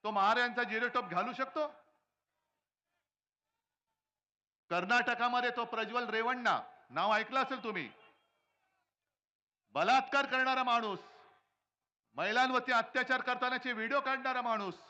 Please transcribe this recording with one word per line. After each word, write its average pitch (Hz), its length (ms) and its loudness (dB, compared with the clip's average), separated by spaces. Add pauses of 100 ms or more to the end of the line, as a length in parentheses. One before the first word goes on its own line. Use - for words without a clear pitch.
तो 214 60 -2
महाराजांचा 226 520 2
जिरेटोप 220 480 -2
घालू 196 220 0
शकतो? 269 340 -4 (3000)
कर्नाटकामध्ये 240 880 2
तो 233 80 -2
प्रज्वल 233 460 -4
रेवण्णा, 226 500 0 (300)
नाव 185 240 0
ऐकलं 254 280 0
असेल 262 220 -4
तुम्ही, 180 240 -6 (1900)
बलात्कार 254 520 2
करणारा 262 360 0
माणूस, 226 360 0 (1200)
महिलांवरती 254 560 2
अत्याचार 254 480 0
करतानाचे 247 520 -2
व्हिडिओ 233 280 0
काढणारा 262 420 -2
माणूस. 214 320 -2 (160)